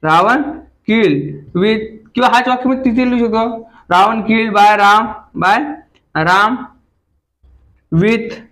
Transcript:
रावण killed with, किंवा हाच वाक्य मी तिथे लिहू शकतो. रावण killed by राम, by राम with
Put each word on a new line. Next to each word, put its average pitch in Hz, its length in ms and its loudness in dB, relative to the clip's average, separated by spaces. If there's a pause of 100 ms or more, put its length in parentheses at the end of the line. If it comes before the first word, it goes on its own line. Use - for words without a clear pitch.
रावण 185 380 2 (480)
killed 175 420 0 (240)
with, 214 240 0 (360)
किंवा 247 120 0
हाच 247 200 2
वाक्य 254 220 -2
मी 262 60 0
तिथे 254 340 0
लिहू 247 100 -2
शकतो. 226 500 -4 (200)
रावण 208 320 2
killed 220 280 -2
by 208 280 4
राम, 208 360 2 (260)
by 202 240 0 (520)
राम 190 400 0 (1400)
with 214 380 0 (180)